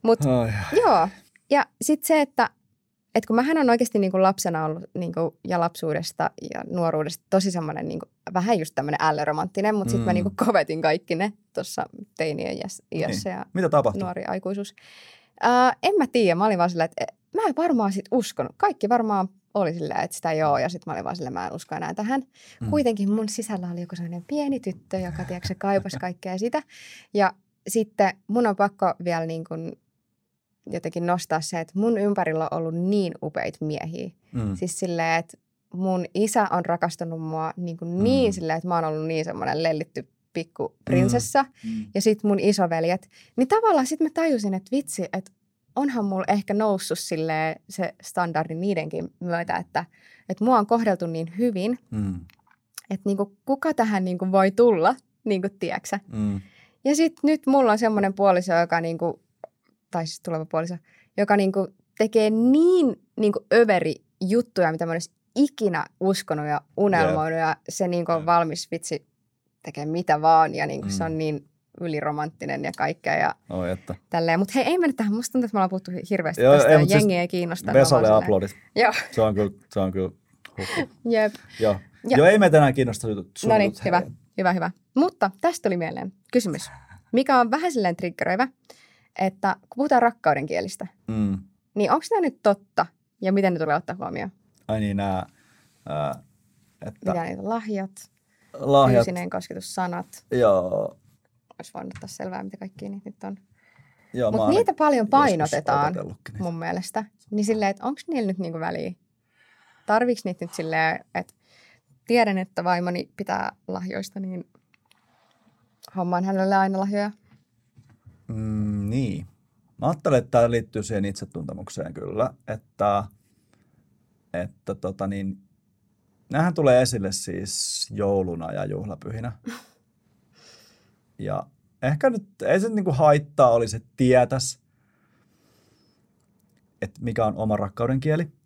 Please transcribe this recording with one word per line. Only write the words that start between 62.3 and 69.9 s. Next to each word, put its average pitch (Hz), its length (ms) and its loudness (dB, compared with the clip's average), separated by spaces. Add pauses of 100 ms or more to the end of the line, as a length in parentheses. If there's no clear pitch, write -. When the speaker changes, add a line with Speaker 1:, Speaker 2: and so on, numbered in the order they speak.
Speaker 1:
niin 277 720 4 (160)
niinku 208 380 0
överi 202 400 4 (260)
juttuja, 190 520 0
mitä 165 140 -4
mä 165 60 -4
en - 20 -2
olisi 165 160 -6 (260)
ikinä 214 480 0 (160)
uskonut 165 460 -2
ja 147 140 -2 (160)
unelmoinut, 160 640 2
Speaker 2:
Jep. 160 100 0
Speaker 1:
ja 160 80 -2 (120)
se 185 200 -4
niinku 175 240 -2
on 165 60 0
Speaker 2:
Jep. 156 80 -6
Speaker 1:
valmis 170 440 0
vitsi 165 360 -8 (560)
tekee 147 240 -10
mitä 160 360 0